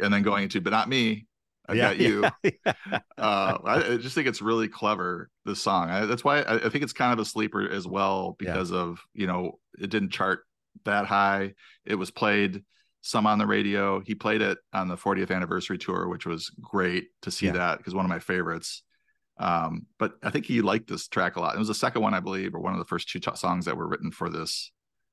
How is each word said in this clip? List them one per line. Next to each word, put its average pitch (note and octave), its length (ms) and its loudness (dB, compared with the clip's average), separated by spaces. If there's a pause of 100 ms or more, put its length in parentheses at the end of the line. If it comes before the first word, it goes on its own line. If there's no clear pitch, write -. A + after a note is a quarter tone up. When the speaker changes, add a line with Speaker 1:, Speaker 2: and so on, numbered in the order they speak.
Speaker 1:
and G#2 120 2
then G2+ 100 4
going G2+ 220 2
into, F#2+ 160 -2
"But F#2 100 -2
not G#2+ 180 2
me, A2+ 380 0 (420)
I've G2+ 80 0
Speaker 2:
Yeah, A#2+ 60 4 (120)
Speaker 1:
got G2 40 -4
you." G2+ 260 4 (100)
Speaker 2:
<laughs> - 80 -20
yeah, - 80 4 (140)
yeah. - 340 -2 (200)
Speaker 1:
Uh, G2 460 2
I, B2 280 2
I B2 60 2
just B2+ 160 -6
think C#3+ 120 2
it's A2+ 160 -2
really A2 260 2
clever, F#2 640 -2 (140)
this G2+ 160 -4
song. F2 300 2
I, G2+ 160 0
that's A#2+ 180 0
why C#3+ 160 4
I, A2+ 160 2
I A2 140 2
think C#3+ 120 -2
it's - 100 -6
kind B2 200 2
of A2+ 60 0
a G#2+ 100 0
sleeper G#2 400 -2
as F#2 180 -4
well, F#2+ 540 0
Speaker 2:
Yeah. F#2 120 -4
Speaker 1:
because F2+ 200 -2
of, F2 280 -2 (120)
you G2+ 140 -4
know, F2+ 320 -2 (200)
it G2 120 -6
didn't G2+ 200 0
chart F#2+ 340 -2 (400)
that G2+ 220 2
high. G2 480 2 (300)
It G#2 120 -2
was F#2 140 -2
played G2+ 540 2 (380)
some G#2+ 240 2
on G#2+ 120 6
the G#2 80 4
radio. G2+ 540 2
He G2+ 140 -4
played G#2+ 280 2
it G2 160 0 (140)
on F#2 160 -2
the F2 80 -4
fortieth G2 340 0
anniversary F2+ 480 -2
tour, F2+ 300 -4
which F2+ 180 -6
was E2 240 -6 (100)
great F2+ 480 0 (140)
to F#2+ 80 -8
see - 160 -2
Speaker 2:
Yeah. F2 60 2
Speaker 1:
that, F2 320 0
'cause F2+ 100 -8
one F#2+ 120 0
of F2+ 40 0
my E2+ 80 -2
favorites. E2+ 640 -4 (560)
Um, E2 480 -2 (120)
but - 240 -2
I - 80 -4
think - 160 -4
he A#2 160 2
liked G#2 260 2
this - 200 -8
track F2+ 280 0
a F2 40 -4
lot. E2 140 0
It F#2 40 -4
was A2 100 0
the G#2+ 60 0
second A#2+ 280 0
one, G#2 120 2
I F#2 60 0
believe, F#2+ 340 -4
or F2+ 60 -8
one F#2+ 120 -4
of F#2 60 -2
the E2 60 -4
first - 240 -6
two - 120 -6
t-, - 140 -4
songs F2+ 320 -2
that - 100 -4
were E2+ 120 -6
written - 220 -4
for E2+ 200 -6
this, - 420 -6 (400)